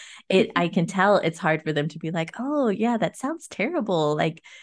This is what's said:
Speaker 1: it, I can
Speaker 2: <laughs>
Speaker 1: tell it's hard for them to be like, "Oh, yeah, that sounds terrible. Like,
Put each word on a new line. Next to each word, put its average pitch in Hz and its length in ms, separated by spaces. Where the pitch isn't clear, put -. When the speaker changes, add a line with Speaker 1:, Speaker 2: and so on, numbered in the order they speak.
Speaker 1:
it, 190 280
I 175 120
can 170 180
Speaker 2:
<laughs> 190 120
Speaker 1:
tell 196 200
it's 165 220
hard 160 240
for 156 100
them 147 140
to 160 100
be 160 140
like, 165 260
"Oh, 277 300
yeah, 220 300
that 175 200
sounds 311 300
terrible. 190 680
Like, 165 280